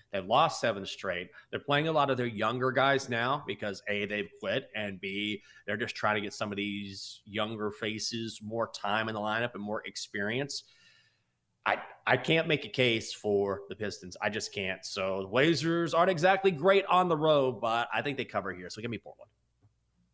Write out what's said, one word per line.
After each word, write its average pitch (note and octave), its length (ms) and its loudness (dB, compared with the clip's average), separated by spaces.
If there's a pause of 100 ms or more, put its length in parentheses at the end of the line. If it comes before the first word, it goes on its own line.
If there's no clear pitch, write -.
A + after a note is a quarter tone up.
(120)
They've F#2+ 120 -4
lost C#3 360 4
seven G2+ 240 0
straight. F2+ 460 -6 (200)
They're A2 100 -4
playing D3 280 0
a D#3+ 40 -2
lot C#3+ 180 2
of C3 60 2
their B2 100 -2
younger A#2 460 0
guys C3+ 360 2
now B2+ 380 0
because G#2 420 -6
A, G#2 180 -2
they've G#2 220 -4 (120)
quit, A2 340 -2
and G2+ 260 -6
B, G#2 420 -4 (240)
they're G#2 100 -2
just A2 180 -6
trying G#2+ 220 0
to G#2+ 40 0
get G2+ 140 -6
some G#2+ 160 -4
of G2+ 60 -4
these G2+ 680 -6
younger G#2+ 460 -4
faces A2 720 -4
more A2 320 -2
time A2 340 0
in A2 60 -4
the A2 60 -2
lineup A2 340 -2
and G2+ 80 -8
more G#2 240 -4
experience. G#2 800 -4 (1040)
I, G#2 120 2 (280)
I B2+ 100 6
can't D#3+ 300 2
make D3+ 180 2
a - 40 -10
case A#2 440 2
for G2+ 560 0
the - 60 -10
Pistons. F#2 480 -8
I G#2+ 80 2
just G#2 240 -4
can't. F#2+ 300 -4
So F#2+ 380 -2
the F#2+ 60 -6
Blazers D#3+ 680 2
aren't F3 160 6
exactly F#3+ 420 4
great F#3 340 6
on F3+ 220 4
the E3 80 4
road, C#3+ 440 4
but A2+ 320 0
I A2+ 100 0
think C#3 140 -4
they A#2 80 -4
cover G2 280 -4
here. F2+ 180 -12
So - 100 -10
give A#2 100 -6
me G#2+ 80 -4
Portland. - 320 -18 (840)